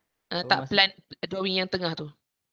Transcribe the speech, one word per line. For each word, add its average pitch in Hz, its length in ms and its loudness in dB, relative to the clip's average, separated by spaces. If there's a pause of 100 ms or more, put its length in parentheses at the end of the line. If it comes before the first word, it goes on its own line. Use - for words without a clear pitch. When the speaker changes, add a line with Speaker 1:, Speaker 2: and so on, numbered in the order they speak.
(340)
Speaker 1:
Ah, 175 80 -2
Speaker 2:
Apa - 80 -6
Speaker 1:
tak, 196 160 4
Speaker 2:
maksud? 135 80 -6
Speaker 1:
plan 196 160 6 (400)
drawing 190 320 0
yang 185 80 -2
tengah 180 240 -2
tu. 151 160 -8 (440)